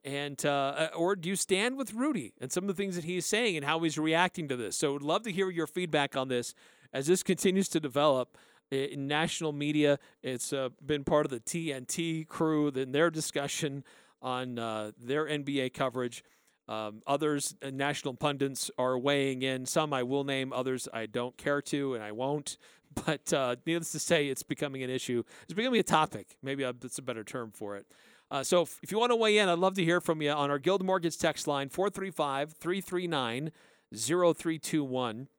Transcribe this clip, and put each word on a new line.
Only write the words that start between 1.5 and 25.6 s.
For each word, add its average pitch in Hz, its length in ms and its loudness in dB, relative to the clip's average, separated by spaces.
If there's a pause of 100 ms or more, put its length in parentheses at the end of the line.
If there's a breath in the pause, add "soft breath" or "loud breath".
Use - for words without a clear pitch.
with 262 180 -6
Rudy 233 460 -2
and 131 100 -8
some 185 140 -2
of 202 60 -2
the 196 40 0
things 190 220 -4
that 175 80 -6
he's 170 220 -4
saying 208 320 0
and 143 80 -4
how 160 160 2
he's 156 160 0
reacting 160 500 2
to 131 80 -2
this? 113 220 -4
So 143 160 2
would 143 80 -4
love 165 220 0
to 226 80 -6
hear 185 180 0
your 165 180 -2
feedback 156 480 0
on 131 140 0
this 120 240 -2 (400 soft breath)
as 139 140 -2
this 180 160 4
continues 185 460 2
to 160 120 0
develop 139 560 2 (340 soft breath)
i-, 135 40 -2
in 139 320 -4
national 156 440 0
media. 147 480 4 (240 soft breath)
It's, 127 300 -4
uh, 131 160 -2 (160)
been 143 180 -2
part 151 220 4
of 147 60 -2
the 120 100 -6
T 165 320 -4
N 127 120 -8
T 160 380 -2
crew, 156 480 0
then 131 220 -4
their 165 160 4
discussion 143 760 -4 (380 loud breath)
on, 127 380 -4
uh, 110 380 -4
their 139 300 -2
N 147 160 -2
B 139 160 -2
A 127 100 0
coverage. 123 540 -2 (460 soft breath)
Um, 110 380 -6
others, 143 540 0
uh, 139 100 -8
national 139 420 -2
pundits 139 640 0
are 127 200 2
weighing 135 440 2
in. 131 240 -2
Some 151 280 0
I 131 100 0
will 139 200 0
name, 135 300 -2
others 127 400 -2
I 113 120 -4
don't 120 320 -4
care 143 260 0
to, 139 320 -2
and 110 80 -6
I 104 80 -8
won't. 135 460 -4 (480 soft breath)
But, - 280 0
uh, 131 220 2 (100)
needless 165 280 -2
to 151 60 -6
say, 151 280 4
it's 135 160 -4
becoming 135 400 -4
an 127 60 -4
issue. 127 340 -2 (200 loud breath)
It's 175 100 -12
becoming 226 260 2